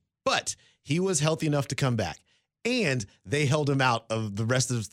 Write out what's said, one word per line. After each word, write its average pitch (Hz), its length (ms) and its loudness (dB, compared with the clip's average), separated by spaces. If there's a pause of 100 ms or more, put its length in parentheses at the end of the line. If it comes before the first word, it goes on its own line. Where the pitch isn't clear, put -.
(240)
but - 320 -2 (260)
he 151 180 -2
was 185 200 0
healthy 160 260 0
enough 147 220 0
to 135 60 -8
come 123 220 0
back. 90 220 -4 (460)
And 165 420 0 (180)
they 143 220 0
held 143 240 2
him 135 100 2
out 127 300 2
of 110 260 -2
the 113 80 -2
rest 127 260 0
of, 117 220 -4